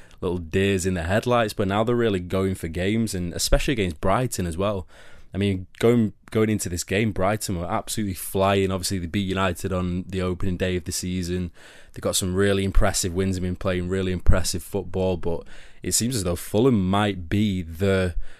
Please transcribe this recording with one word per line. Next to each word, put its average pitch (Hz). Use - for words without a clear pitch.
little 90
deers 92
in 92
the 85
headlights. 113
But 101
now 101
they're 120
really 110
going 95
for 87
games, 98
and 87
especially -
against 95
Brighton 101
as 85
well. 98
I 95
mean, 98
going, 117
going 110
into 104
this 85
game, 104
Brighton 98
were 87
absolutely 101
flying. 98
Obviously, 95
they 87
beat 95
United 92
on 90
the 92
opening 90
day 92
of 85
the -
season. 90
They -
got 92
some 92
really 98
impressive 95
wins 95
and 90
been 90
playing 90
really 92
impressive 90
football, 92
but 82
it 90
seems 120
as 95
though 87
Fulham 107
might 98
be 101
the 92